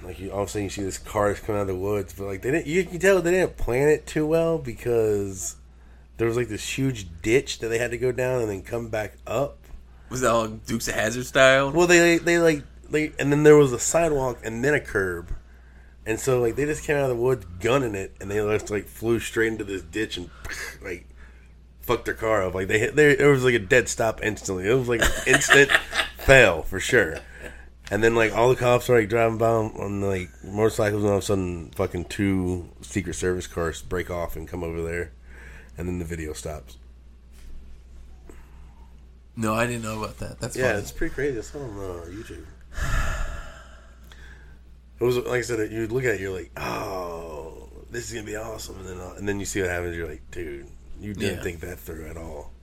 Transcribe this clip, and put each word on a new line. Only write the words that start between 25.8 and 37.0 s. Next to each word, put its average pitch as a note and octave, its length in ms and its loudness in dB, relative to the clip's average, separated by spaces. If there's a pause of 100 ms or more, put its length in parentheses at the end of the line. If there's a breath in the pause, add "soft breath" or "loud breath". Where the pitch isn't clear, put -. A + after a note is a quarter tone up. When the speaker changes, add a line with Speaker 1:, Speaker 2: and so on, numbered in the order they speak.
Speaker 1:
<laughs> - 220 -4
fail A2 460 8
for F#2 160 -4
sure. F#2+ 380 2 (760 loud breath)
And G#2 120 0
then, A#2 120 6
like, A2 180 4
all A#2 160 6
the A2+ 60 6
cops B2 340 2
are, B2 100 8
like, G#2+ 100 2
driving A2+ 280 2
by A2+ 120 4
on, A2 300 2
on, G2+ 220 -4
like, F#2+ 280 -2 (140)
motorcycles, G#2 600 0
and G#2 80 4
all G2+ 60 4
of F2+ 60 -2
a - 20 -6
sudden, F2 460 -2
fucking F2+ 340 -2
two F#2 640 -2 (120)
Secret F2 340 -4
Service F2+ 320 -2
cars E2 360 -4
break A2 260 -4
off F2 260 -6
and D#2+ 120 -10
come F2+ 160 -8
over E2 200 -6
there, E2+ 280 -6 (680 loud breath)
and F2 100 -6
then F2+ 120 -4
the F2 60 -6
video D#2+ 280 -8
stops. D#2 440 -12 (2500 soft breath)